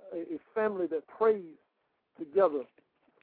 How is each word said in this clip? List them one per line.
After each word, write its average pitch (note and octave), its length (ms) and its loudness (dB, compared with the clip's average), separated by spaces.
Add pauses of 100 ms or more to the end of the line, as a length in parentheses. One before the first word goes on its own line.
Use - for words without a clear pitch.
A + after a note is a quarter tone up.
(140)
uh, F3 40 -6
a, E3 180 -8
a - 40 -8 (140)
family G#3 340 0
that D3+ 200 -6
prays A3 340 2 (800)
together D#3 420 2 (600)